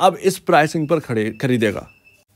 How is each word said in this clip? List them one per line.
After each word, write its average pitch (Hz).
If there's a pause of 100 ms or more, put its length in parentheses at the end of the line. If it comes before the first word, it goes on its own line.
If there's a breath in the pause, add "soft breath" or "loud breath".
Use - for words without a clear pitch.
अब 180
इस -
प्राइसिंग 156
पर 160
खड़े, 110
खरीदेगा। 113 (480)